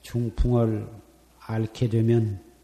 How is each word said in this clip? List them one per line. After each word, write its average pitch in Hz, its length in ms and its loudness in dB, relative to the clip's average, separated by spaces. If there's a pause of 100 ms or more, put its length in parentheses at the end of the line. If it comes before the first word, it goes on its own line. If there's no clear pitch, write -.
중풍을 117 840 0 (520)
앓게 113 480 -4
되면 110 540 2 (220)